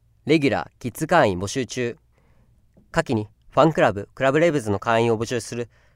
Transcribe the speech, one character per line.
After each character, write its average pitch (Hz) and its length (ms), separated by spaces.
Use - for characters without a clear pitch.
レ 156 160
ギ 139 80
ュ - 20
ラ 90 140
ー、 - 160
キ 131 80
ッ - 40
ズ 160 140
会 151 240
員 87 80
募 98 80
集 127 180
中。 120 320
下 165 140
記 131 100
に、 107 140
フ 135 100
ァ 147 80
ン 156 40
ク 185 80
ラ 123 120
ブ、 101 220
ク - 100
ラ 135 80
ブ 156 80
レ 170 100
ブ 147 100
ズ 107 100
の 98 80
会 117 260
員 117 80
を 110 60
募 110 80
集 120 140
す - 140
る 117 160